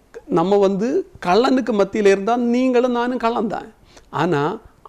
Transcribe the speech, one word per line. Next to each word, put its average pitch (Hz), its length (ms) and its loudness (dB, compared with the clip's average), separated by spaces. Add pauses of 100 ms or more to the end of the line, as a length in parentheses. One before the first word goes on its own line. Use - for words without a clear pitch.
(280)
நம்ம 190 300 2
வந்து 202 500 0 (180)
கள்ளனுக்கு 247 480 2
மத்தியில 202 320 0
இருந்தா 196 320 2
நீங்களும் 247 540 0
நானும் 240 280 -2
கள்ளன்தான். - 480 -4 (420)
ஆனா 156 500 -2 (300)